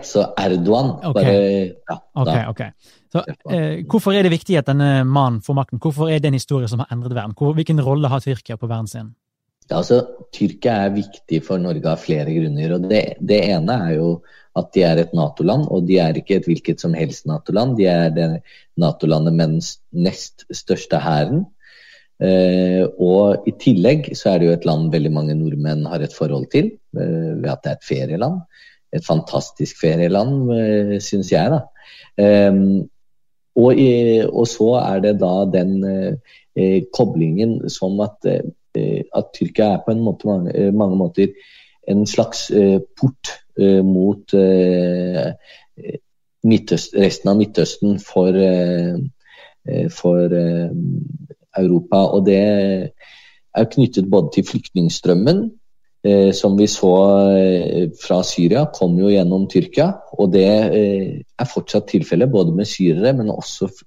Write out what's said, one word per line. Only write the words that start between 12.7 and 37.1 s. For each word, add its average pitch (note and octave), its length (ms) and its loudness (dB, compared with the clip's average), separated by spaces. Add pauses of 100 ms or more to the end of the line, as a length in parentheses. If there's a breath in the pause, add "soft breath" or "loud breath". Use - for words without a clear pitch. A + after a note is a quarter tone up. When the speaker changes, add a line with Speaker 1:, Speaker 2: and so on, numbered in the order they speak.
Speaker 1:
og F2+ 160 -4
det, - 300 0
det G2 280 2
ene F2+ 240 0 (140)
er E2 140 -2
jo E2+ 220 -2 (360 soft breath)
at - 160 -6
de F#2+ 80 4
er E2 160 4
et E2+ 160 -2
nato-land, E2+ 560 0
og F2 160 0
de F#2 160 4
er D#2+ 160 0
ikke F#2+ 220 -2
et - 80 -8
hvilket E2 320 -2
som E2+ 120 -2
helst E2 340 -6
nato-land, A2+ 520 -2
de F#2+ 80 4
er E2+ 240 2
det E2 320 -2 (340 soft breath)
nato-landet E2 560 0
med E2 220 0
den E2 80 -4
s-, - 160 -14 (140)
nest - 600 -6
største - 460 -4
hæren. E2 480 -2 (720 soft breath)
Eh, F#2 640 2 (160)
og F#2+ 480 2
i A2 60 -4 (100)
tillegg C3 460 2 (100)
så G2 140 0
er F2 80 2
det E2+ 80 2
jo E2+ 80 2
et E2+ 100 -8
land D#2+ 240 0
veldig D#2 240 0
mange D2+ 240 -2
nordmenn D2+ 480 -2
har D#2 160 -6
et - 140 -10
forhold D2 340 -4
til, G#3+ 220 0 (260)
eh, - 300 -4 (100)
ved E2 140 -6
at C2+ 100 -8
det D#2 80 -6
er C#2 60 -6
et - 100 -20
ferieland, F2 540 -4 (500 soft breath)
et E3 160 -6
fantastisk - 720 -4
ferieland, A#2+ 720 0
eh, G#2+ 480 0
synes G2 320 -4
jeg F#2 220 2
da. D3+ 80 0 (580 loud breath)
Ehm, G2 720 4 (680)
og B2 240 6
i, A#2+ 480 4
og A#2 240 0
så A2 300 0
er F#2+ 240 -2
det G#2 160 2
da F#2 320 2
den, F#2+ 320 0
eh, F#2+ 320 -4 (420 soft breath)
eh, F#2+ 220 2 (100)
koblingen G2 800 -2